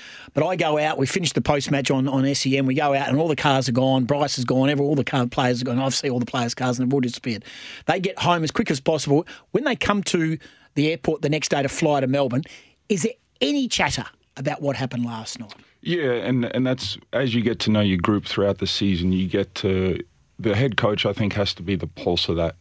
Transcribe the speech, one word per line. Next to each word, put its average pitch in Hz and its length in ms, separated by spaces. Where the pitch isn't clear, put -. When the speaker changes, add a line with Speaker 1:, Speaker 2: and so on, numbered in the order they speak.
Speaker 1:
But 151 120
I 185 80
go 156 240
out, 151 200
we 135 80
finish 175 260
the 143 80
post-match 139 500
on, 135 180
on 135 180
S 139 200
E 135 120
N, 135 80
we 131 80
go 147 200
out 139 140
and 127 100
all 165 100
the 147 80
cars 135 340
are - 20
gone, 131 320
Bryce 143 340
is 123 60
gone, 131 240
every, 143 160
all 147 120
the 131 80
car, 127 220
players 123 360
are - 20
gone. 120 140
I 135 100
see 135 220
all 123 100
the 117 60
players' 120 280
cars 123 240
and 127 100
they've 135 60
all 143 60
disappeared. 120 420
They 180 140
get 185 180
home 170 260
as 151 60
quick - 200
as 143 100
possible. 151 460
When 233 120
they 254 120
come 202 280
to 160 320
the 151 160
airport 160 300
the 147 60
next 151 200
day 147 140
to 135 60
fly 147 320
to 135 60
Melbourne, 131 380
is 185 140
there 226 100
any 277 260
chatter 143 380
about 143 260
what 139 140
happened 123 280
last 117 360
night? 107 120
Speaker 2:
Yeah, 160 300
and, 120 320
and 127 100
that's, 131 320
as 120 220
you 120 80
get 113 180
to 104 120
know 107 80
your 95 180
group 98 260
throughout 98 340
the 98 100
season, 92 440
you 92 140
get 98 300
to, 92 440
the 104 160
head 123 220
coach, 104 280
I 104 80
think, 101 200
has 101 220
to - 100
be 98 100
the 87 140
pulse - 400
of 85 80
that. 82 240